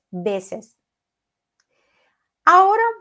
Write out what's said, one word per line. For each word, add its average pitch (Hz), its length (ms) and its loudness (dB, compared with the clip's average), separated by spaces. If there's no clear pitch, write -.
veces. 196 680 -10
Ahora 381 380 4